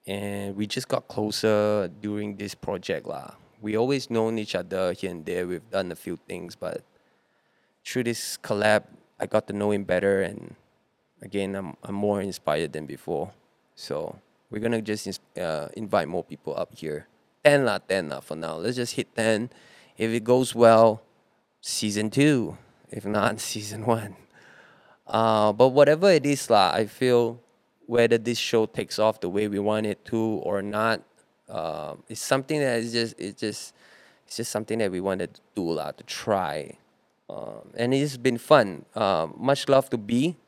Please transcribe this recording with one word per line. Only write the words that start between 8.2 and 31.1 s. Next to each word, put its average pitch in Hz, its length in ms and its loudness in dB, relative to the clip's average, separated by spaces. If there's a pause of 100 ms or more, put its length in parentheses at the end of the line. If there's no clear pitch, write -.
collab, 104 460 2 (360)
I - 60 -2
got - 220 0
to 101 60 -8
know 104 180 0
him 101 120 0
better. 95 380 2
And - 340 -8 (680)
again, 98 340 -4
I'm, 95 280 -10
I'm 101 120 -8
more 101 260 0
inspired 80 520 -4
than 78 120 -8
before. 76 460 -6 (440)
So - 440 -8 (300)
we're 107 100 -8
gonna 113 220 0
just 107 260 -6
ins-, 98 120 -8 (160)
uh, 80 400 -4
invite 98 320 -2
more 85 160 -6
people 76 320 -10
up 85 180 -6
here. 76 340 -8 (360)
Ten 143 220 6
lah, 104 140 0
ten 92 280 -2
lah 69 140 -8
for - 140 -12
now. 80 200 -8
Let's 110 220 -4
just 120 180 -6
hit - 200 -6
ten. 113 340 0 (480)
If 113 140 -2
it 113 120 -2
goes 123 320 2
well, 113 460 8 (580)
season 107 500 -2
two. 135 480 4 (320)
If 104 160 -10
not, 107 340 0
<laughs> - 120 -8
season 107 340 -8
one. 110 300 0 (880)
Uh, 110 460 4
but 123 180 6
whatever 147 420 6
it 147 140 4
is 143 240 0
lah, 98 240 6
I 107 120 0
feel 120 560 2 (460)
whether 117 300 4
this 113 200 -2
show 110 280 2
takes - 340 -6
off 110 220 2
the 90 80 -4
way 104 180 -2
we 101 120 -2
want 107 260 0
it 104 180 -6
to 113 160 -2 (240)
or 98 180 -2
not, 107 400 -2 (460)